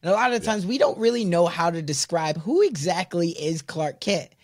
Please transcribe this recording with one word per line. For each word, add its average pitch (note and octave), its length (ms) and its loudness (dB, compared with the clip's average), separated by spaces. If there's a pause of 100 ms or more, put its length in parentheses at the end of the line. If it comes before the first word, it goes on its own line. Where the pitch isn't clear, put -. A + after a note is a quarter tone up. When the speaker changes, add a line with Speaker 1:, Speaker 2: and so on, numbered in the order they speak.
Speaker 1:
And F3 120 0
a - 20 6
lot A#3+ 180 2
of A#3 80 0
the - 60 -6
Speaker 2:
Yeah. A3 60 0
Speaker 1:
times G#3 120 -2
we A#3+ 140 -2
don't C#4+ 200 2
really A#3 260 2
know F3 220 4
how E3+ 240 0
to E3 120 -6
describe D#3 560 -2
who B3 240 2
exactly F3 680 0
is D#3 320 -4
Clark D#3 360 -6
Kent. E3+ 300 -2 (160)